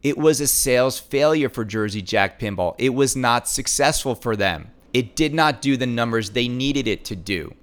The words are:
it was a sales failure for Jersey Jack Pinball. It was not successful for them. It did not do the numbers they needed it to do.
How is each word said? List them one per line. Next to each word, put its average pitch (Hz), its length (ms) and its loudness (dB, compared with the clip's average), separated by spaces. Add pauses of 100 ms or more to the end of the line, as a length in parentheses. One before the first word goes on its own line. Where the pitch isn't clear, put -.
it 143 160 0
was 147 220 4
a 143 80 -2
sales 127 520 2
failure 147 500 2
for 113 160 -4
Jersey 107 360 -2
Jack 98 380 0
Pinball. 92 380 -2
It 127 160 2
was 135 240 2
not 120 320 0
successful 139 680 0
for 110 220 -4
them. 92 320 -2 (240)
It 120 240 -2
did 156 160 0
not 156 280 2
do 135 140 2
the 127 100 0
numbers 117 440 0
they 120 180 0
needed 131 400 -2
it 107 180 -2
to 101 120 -8
do. 87 460 -6